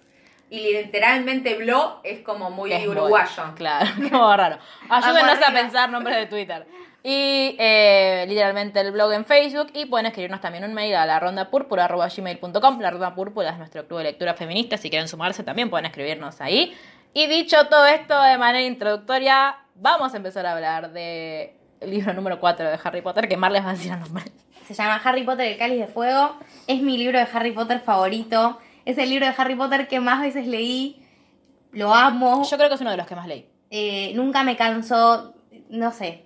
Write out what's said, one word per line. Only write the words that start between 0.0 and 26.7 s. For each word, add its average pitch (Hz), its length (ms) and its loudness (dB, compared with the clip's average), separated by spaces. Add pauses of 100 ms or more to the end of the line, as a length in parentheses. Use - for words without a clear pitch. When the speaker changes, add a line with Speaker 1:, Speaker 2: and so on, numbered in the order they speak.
Speaker 1:
Y 214 240 -4
literalmente 240 800 0
blog 247 480 0
es 214 160 -10
como 190 300 -8
muy 196 220 -6
Speaker 2:
Es 175 140 -2
muy, - 40 -2
Speaker 1:
uruguayo. 202 680 0
Speaker 2:
claro, 156 300 0 (100)
<laughs> 277 140 -4
como 226 260 6
raro. 165 220 2 (300)
Ayúdenos 247 420 4
a - 20 6
Speaker 3:
Aburrido. 277 200 4
Speaker 2:
pensar 247 380 0
nombres 240 260 -4
de 214 100 -2
Twitter. 180 400 -8 (360)
Y, 277 560 0
eh, 202 680 6
literalmente 202 520 0
el 196 120 -2
blog 208 200 2
en 214 120 -2
Facebook. 294 500 2
Y 294 120 -8
pueden 233 200 -2
escribirnos 190 340 -8
también 175 240 -8
un 214 100 -8
mail 214 220 -2
a 160 100 4
la 156 140 2
ronda 190 300 -4
púrpura 226 360 0
arroba 175 220 -2
gmail 180 300 -10
punto 180 220 -4
com. 254 200 4
La 185 100 0
Ronda 180 240 -6
Púrpura 196 360 -6
es 170 80 -12
nuestro 156 280 -16
club 165 120 -10
de 160 60 -6
lectura 170 300 -4
feminista, 208 420 -6
si 190 140 -10
quieren 160 180 -4
sumarse 175 360 -6
también 214 260 -4
pueden 165 160 -4
escribirnos 151 540 -10
ahí. 233 360 -2 (360)
Y 302 140 0
dicho 320 420 4
todo 294 180 8
esto 302 360 2
de 262 160 6
manera 247 260 2
introductoria, 262 920 0 (200)
vamos 269 380 0
a - 20 -10
empezar 190 300 -8
a 170 60 -2
hablar 160 400 -6
de 165 640 -10 (240)
el 190 100 -10
libro 202 240 -4
número 185 260 -6
cuatro 170 280 0
de 160 140 -2
Harry 175 200 -6
Potter, 196 260 -2
que 180 80 0
Mar 185 160 2
les 196 120 2
va 185 60 -4
a - 40 -2
decir 175 180 -8
el 175 80 -8
nombre. 165 240 -10 (420)
Speaker 3:
Se - 80 -18
llama 214 300 -2
Harry 254 200 2
Potter, 247 220 -2
el 208 120 -6
Cáliz 240 220 -2
de 208 60 -4
Fuego. 269 500 0 (300)
Es 262 140 0